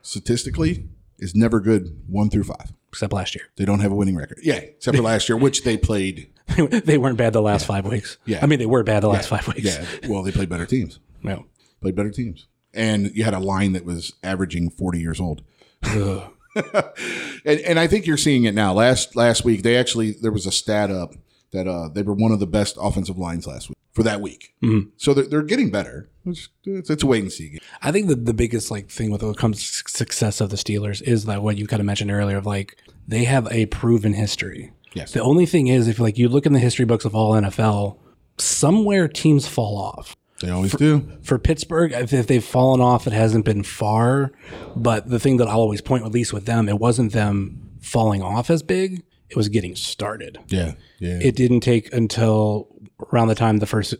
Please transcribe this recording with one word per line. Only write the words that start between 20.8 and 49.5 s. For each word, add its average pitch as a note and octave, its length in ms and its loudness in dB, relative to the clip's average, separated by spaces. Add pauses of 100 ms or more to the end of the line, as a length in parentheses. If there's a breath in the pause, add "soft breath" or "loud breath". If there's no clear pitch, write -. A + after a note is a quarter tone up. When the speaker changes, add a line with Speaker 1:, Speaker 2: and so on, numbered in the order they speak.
Speaker 1:
up F2 220 -6 (380)
that, F#2 160 -6
uh, E2+ 220 -6
they G2 140 -4
were G2+ 100 -2
one A2 180 2
of G#2 80 0
the G2+ 80 0
best G2+ 320 -2
offensive F#2+ 380 -4
lines E2+ 300 -8
last C#2+ 220 -14
week - 80 -16 (160)
for A2+ 100 0
that G#2 180 0
week. - 320 -12 (100)
Speaker 2:
Mm-hmm. G#2+ 340 2
Speaker 1:
So - 180 2
they're, C3+ 100 4
they're D3+ 160 0
getting F#3+ 300 0
better. G#2 380 -6 (160)
It's, F3 240 -8 (140)
it's, F#3+ 280 -8
it's D3 120 0
a C#3+ 40 2
wait A2+ 160 4
and F#2+ 80 -8
see D#2 180 -14
game. D2 100 -16 (220 loud breath)
Speaker 2:
I C3 100 -2
think G3 180 0
the, C#3+ 60 4
the A#2 180 -2
biggest, A2 360 0
like, G2+ 200 -10
thing A2 220 -4
with, G2+ 120 -4
when G#2+ 80 -4
it G#2 60 -8
comes G#2+ 200 0
to - 60 -10
su-, - 240 -8
success - 520 -4
of G2+ 120 -2
the G#2 40 -6
Steelers G2+ 460 -4
is A2+ 240 0
that G2+ 160 -4
what G#2+ 160 -2
you G#2 80 -6
kinda G#2 180 -2
mentioned G2+ 280 -2
earlier G2+ 260 0
of, G2 80 -6
like, G2+ 320 -6 (300 soft breath)
they A#2 160 0
have B2 280 2
a A#2 160 2
proven G#2+ 460 2
history. G2+ 580 -6 (220)
Speaker 1:
Yes. - 200 -12
Speaker 2:
The C3+ 80 -2
only D#3 260 4
thing D3 200 2
is, B2 200 4
if, A2 120 0
like, A2 200 2
you A#2+ 100 6
look C#3+ 160 2
in D3 80 6
the C3+ 60 6
history B2 260 2
books A2+ 200 2
of G#2 100 -4
all A2 200 4
N G#2+ 100 4
F G2 140 -4
L, G2+ 380 0 (400 soft breath)
somewhere G3 720 2
teams D3 400 2
fall G#2 300 -2
off. - 380 -10 (260)
Speaker 1:
They F2+ 80 -4
always F#2 220 0
Speaker 2:
For - 80 -2
Speaker 1:
do. D3 280 4 (140)
Speaker 2:
for - 160 0
Pittsburgh, D#3+ 540 0
if, A#2+ 220 -4
if B2 120 2
they've A#2+ 180 4
fallen B2+ 380 4
off, B2 240 4
it A#2 80 -2
hasn't A2 320 4
been G#2 160 0
far. A#2+ 720 0 (440 loud breath)
But A2+ 320 0
the A#2+ 120 0
thing C3 180 4
that A#2 100 4
I'll G#2+ 120 2
always G#2 220 0
point, B2+ 220 -2
at A2 80 -6
least A#2 220 0
with G2+ 120 -8
them, A2+ 220 2
it G#2 120 0
wasn't A#2 320 2
them G2+ 580 -2 (100)
falling G#2+ 440 0
off F#2 260 -2
as E3 140 2
big. F#3 400 -2 (260)
It - 80 -6
was G#2 120 2
getting G2 260 -2